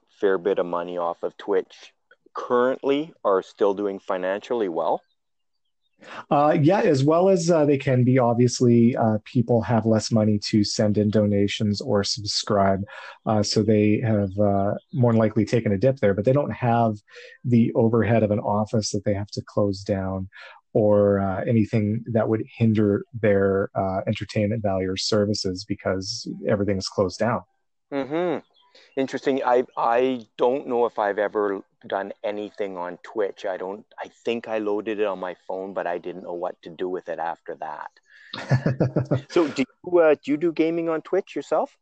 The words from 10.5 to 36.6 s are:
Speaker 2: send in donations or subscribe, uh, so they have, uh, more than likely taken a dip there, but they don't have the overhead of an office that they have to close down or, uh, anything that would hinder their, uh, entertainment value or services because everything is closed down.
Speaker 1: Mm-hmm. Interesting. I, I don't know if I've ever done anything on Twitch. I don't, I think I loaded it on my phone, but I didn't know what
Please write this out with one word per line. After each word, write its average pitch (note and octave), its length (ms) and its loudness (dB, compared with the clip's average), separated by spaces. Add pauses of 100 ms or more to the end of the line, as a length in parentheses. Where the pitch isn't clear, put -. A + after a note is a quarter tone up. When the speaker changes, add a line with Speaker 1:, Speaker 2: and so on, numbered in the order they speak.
Speaker 2:
send G#2 360 0
in G#2 120 2
donations G#2 680 0
or G#2 240 0
subscribe, G2 800 0 (420)
uh, G#2+ 160 2
so G#2+ 220 0
they G#2 380 4
have, G2+ 360 0
uh, G2+ 360 0 (180)
more A#2+ 220 2
than A2+ 60 4
likely A2 260 2
taken A2+ 260 0
a G2+ 60 0
dip C3 220 2
there, G2+ 140 2
but G2 120 -2
they C3 80 4
don't C#3+ 180 0
have A#2 460 0 (480)
the A#2+ 280 4
overhead A2+ 480 4
of G#2 100 2
an G#2 80 2
office G#2+ 520 -2
that G#2 140 -4
they G#2 80 0
have G2+ 180 -6
to B2 160 -8
close G2+ 340 -2
down F#2+ 460 -4 (460)
or, G#2 480 4
uh, F#2+ 260 -2
anything A2 600 0
that A2 200 0
would A2 160 0 (100)
hinder G#2+ 600 2
their, G2 600 2
uh, F#2+ 320 -2
entertainment A2 560 -2
value F#2+ 300 -2
or F#2+ 60 -4
services G2+ 640 -2
because G2 640 -6 (180)
everything G2+ 320 0
is F#2+ 120 -8
closed F#2 300 -2
down. A2 240 -2 (500)
Speaker 1:
Mm-hmm. C#3+ 460 -4 (580)
Interesting. C3+ 480 -2
I, B2 180 4 (140)
I B2 500 0 (100)
don't C#3 300 0
know A#2+ 180 2
if A2 140 -4
I've G2+ 200 0
ever G2+ 420 -2 (240)
done G2 280 -6 (100)
anything G#2 540 -8
on F2 260 -10
Twitch. - 420 -6
I F#2+ 120 -4
don't, F#2+ 280 -10 (140)
I - 80 -12 (160)
think A#2 240 -6
I A2 120 -4
loaded G#2 400 -4
it G#2+ 60 0
on F#2+ 140 -4
my F#2 160 -8 (120)
phone, F#2+ 260 -10
but F2+ 120 -6
I F2 140 -4
didn't F2+ 240 -12
know F2 100 -10
what F2 300 -8